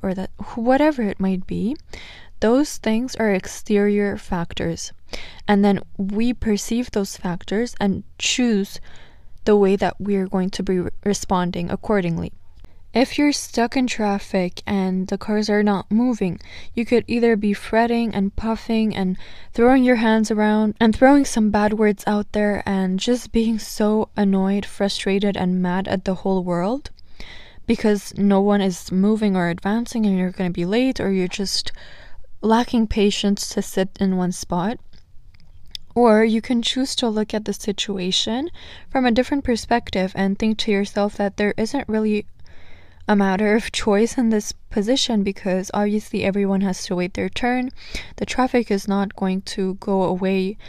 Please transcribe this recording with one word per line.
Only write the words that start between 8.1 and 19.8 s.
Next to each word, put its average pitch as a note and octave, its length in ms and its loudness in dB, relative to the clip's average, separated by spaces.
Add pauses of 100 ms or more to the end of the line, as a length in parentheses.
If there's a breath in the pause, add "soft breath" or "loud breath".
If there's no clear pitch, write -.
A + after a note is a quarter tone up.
choose A3 640 0 (640 soft breath)
the G#3+ 100 6
way G3 220 6
that G3 220 -2
we're F#3+ 280 0
going F#3+ 220 -2
to - 140 -6
be F#3 160 0
re-, F3 120 -4 (140)
responding F3+ 640 -2
accordingly. F3 640 -2 (600 soft breath)
If B3 260 2
you're D4 120 4
stuck - 460 -2
in B3+ 80 2
traffic G3+ 800 -2
and F#3 420 0
the G3 120 -4
cars G#3+ 320 0
are G#3 100 4
not G3+ 300 2
moving, G#3+ 480 2 (340 loud breath)
you A#3 100 -2
could A#3 220 2
either A#3 300 4
be G3+ 180 0
fretting A#3 640 0
and G3 200 0
puffing A3 600 -2
and F#3 220 0 (360 loud breath)
throwing B3+ 300 6